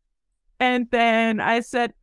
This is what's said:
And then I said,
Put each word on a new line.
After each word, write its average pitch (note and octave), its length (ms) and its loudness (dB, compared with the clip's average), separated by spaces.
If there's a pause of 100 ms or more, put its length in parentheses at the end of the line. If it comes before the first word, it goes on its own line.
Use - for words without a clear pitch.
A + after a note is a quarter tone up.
(580)
And B3 320 0
then A3+ 520 2
I A3+ 180 0
said, A#3+ 440 -4